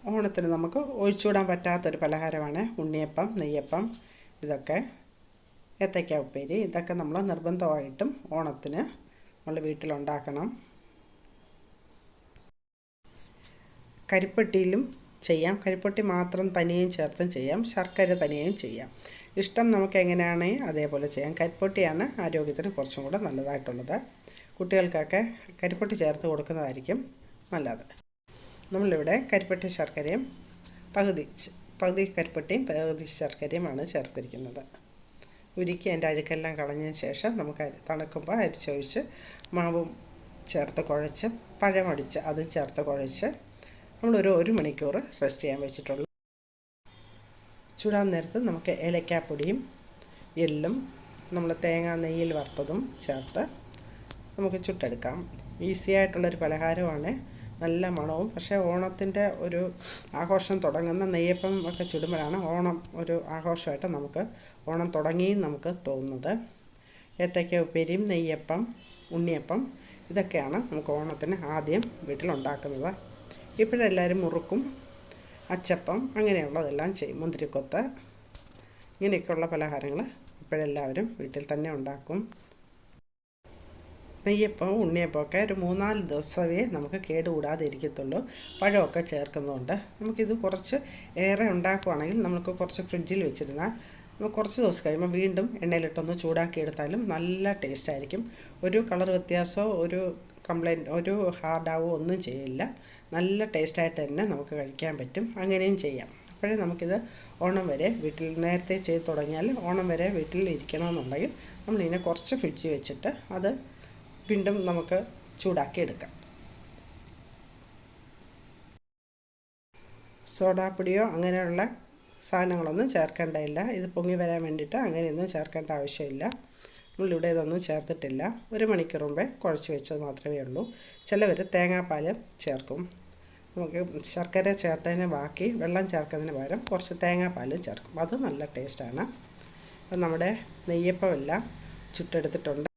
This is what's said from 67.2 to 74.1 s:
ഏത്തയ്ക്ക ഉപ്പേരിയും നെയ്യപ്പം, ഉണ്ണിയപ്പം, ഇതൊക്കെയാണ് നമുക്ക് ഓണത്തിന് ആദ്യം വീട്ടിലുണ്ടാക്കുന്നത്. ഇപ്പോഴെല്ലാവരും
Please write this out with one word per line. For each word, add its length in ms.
ഏത്തയ്ക്ക 420
ഉപ്പേരിയും 360
നെയ്യപ്പം, 480
ഉണ്ണിയപ്പം, 440
ഇതൊക്കെയാണ് 480
നമുക്ക് 280
ഓണത്തിന് 400
ആദ്യം 300
വീട്ടിലുണ്ടാക്കുന്നത്. 840
ഇപ്പോഴെല്ലാവരും 600